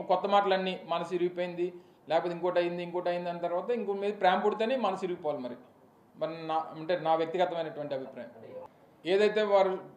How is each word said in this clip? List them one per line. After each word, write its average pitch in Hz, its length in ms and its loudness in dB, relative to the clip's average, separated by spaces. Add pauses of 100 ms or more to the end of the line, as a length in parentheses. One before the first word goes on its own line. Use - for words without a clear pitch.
కొత్త 185 200 2
మాటలన్నీ 190 580 4
మనసు 170 300 -2
ఇరిగిపోయింది, 180 580 -2 (360)
లేకపోతే 170 240 0
ఇంకోటి 175 260 0
అయింది, 175 240 0
ఇంకోటి 175 260 -4
అయింది 175 200 -2
అన్న 170 120 -6
తర్వాత 175 280 -2
ఇంకో 208 240 -2
మీద 202 260 -2
ప్రేమ 190 200 6
పుడితేనే 214 360 2
మనసు 196 300 0
ఇరిగిపోవాలి 151 340 -2
మరి. 123 160 -8 (600)
మరి 160 320 -6
నా, 156 80 0
అంటే 160 440 -2
నా 160 160 2
వ్యక్తిగతమైనటువంటి 160 800 -2
అభిప్రాయం. 123 340 -10 (760)
ఏదైతే 202 360 4
వారు 190 380 4 (180)